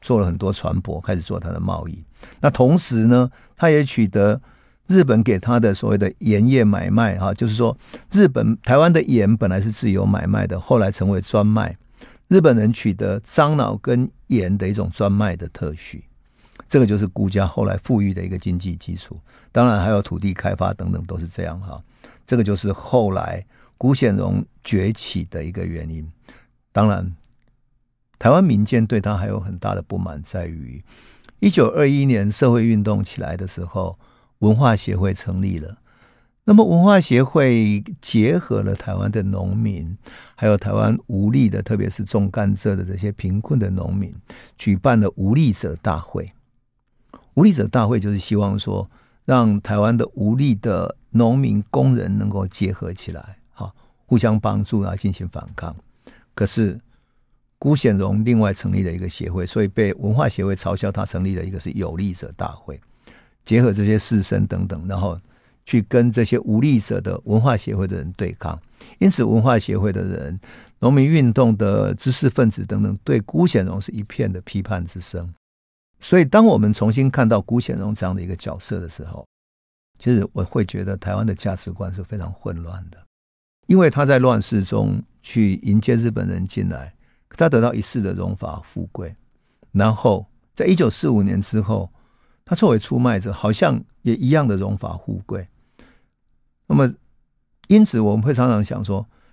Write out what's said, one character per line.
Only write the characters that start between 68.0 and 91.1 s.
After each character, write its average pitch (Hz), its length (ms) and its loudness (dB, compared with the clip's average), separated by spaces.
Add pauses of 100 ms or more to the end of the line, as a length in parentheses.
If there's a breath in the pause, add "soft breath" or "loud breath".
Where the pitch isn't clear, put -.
对 92 260 -6
抗。 80 200 -8 (400 loud breath)
因 196 120 4
此 131 140 0
文 107 180 2
化 120 160 4
协 101 180 -2
会 98 160 0
的 95 100 -4
人、 87 360 -8 (400 loud breath)
农 123 140 2
民 139 120 4
运 143 280 4
动 113 240 4
的 101 380 0
知 113 160 -4
识 131 200 0
分 117 200 2
子 101 140 -8
等 101 180 -4
等， 101 220 -2
对 131 160 0
辜 156 260 0
显 101 180 0
荣 92 160 -6
是 - 120 -12
一 107 100 -8
片 107 300 -6
的 90 100 -8
批 98 200 -6
判 90 240 -6
之 90 140 -14
声。 85 300 -10 (680)
所 - 220 4
以 156 60 4
当 214 180 6
我 190 140 6
们 104 160 2
重 110 180 0
新 131 180 2
看 131 160 2
到 110 140 4
辜 117 180 -2
显 - 200 -4
荣 104 160 -6
这 101 100 -6
样 92 100 -4
的 95 60 -6
一 87 60 -10
个 92 100 -8
角 - 220 -10
色 90 220 -8
的 87 80 -12
时 76 140 -16
候， - 240 -14 (720)
其 123 160 2
实 104 200 2
我 95 100 -2
会 110 180 -2
觉 95 220 -6
得 98 100 -4
台 95 200 -6
湾 104 120 -2
的 101 80 -2
价 95 220 -6
值 92 160 -12
观 92 200 -8
是 92 120 -10
非 107 140 -10
常 85 120 -8
混 87 320 -10
乱 87 280 -12
的。 - 160 -20 (600)
因 185 120 6
为 165 120 6
他 139 160 0
在 135 120 6
乱 127 220 4
世 101 220 -2
中 104 400 -2 (200)
去 104 400 0
迎 104 180 2
接 120 160 2
日 117 140 0
本 104 180 -4
人 92 180 -4
进 95 220 -4
来， 78 260 -10 (360)
他 - 180 2
得 120 120 4
到 117 140 0
一 - 60 -4
世 113 200 -6
的 95 120 -2
荣 92 240 -6
华 78 280 -10
富 92 280 -12
贵。 85 220 -12 (580)
然 107 220 2
后 98 320 0 (280)
在 - 120 -2
一 185 80 4
九 160 140 4
四 147 200 -2
五 110 140 2